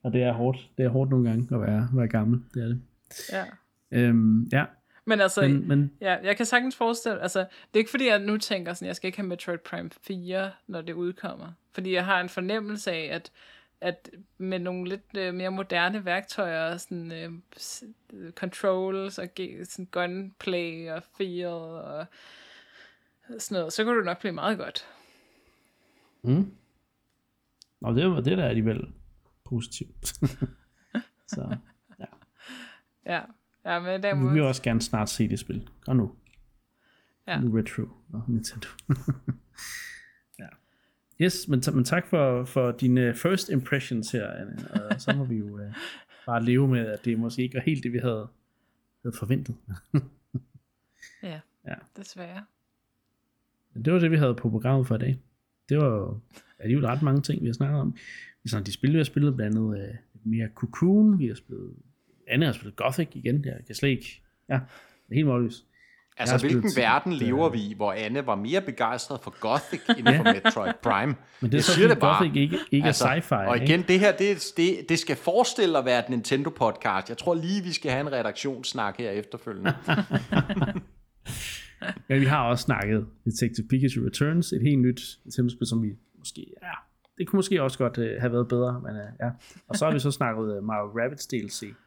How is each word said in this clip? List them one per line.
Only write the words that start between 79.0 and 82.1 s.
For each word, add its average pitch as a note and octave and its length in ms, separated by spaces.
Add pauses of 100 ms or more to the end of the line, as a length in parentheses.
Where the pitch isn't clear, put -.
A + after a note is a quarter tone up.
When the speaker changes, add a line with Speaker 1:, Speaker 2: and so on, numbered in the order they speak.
Speaker 3:
efterfølgende. G#2 640 (120)
Speaker 1:
<laughs> G3 920 (1300)
Men C3+ 120